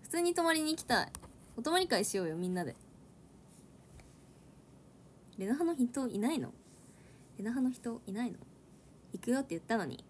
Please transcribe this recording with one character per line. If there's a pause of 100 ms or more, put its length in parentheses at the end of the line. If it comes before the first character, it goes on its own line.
普
通
に
泊
ま
り
に
行
き
た
い。 (440)
お
泊
ま
り
会
し
よ
う
よ、
み
ん
な
で。 (2500)
レ
ナ
ハ
の
人
い
な
い
の？ (880)
レ
ナ
ハ
の
人
い
な
い
の？ (760)
行
く
よ
っ
て
言
っ
た
の
に。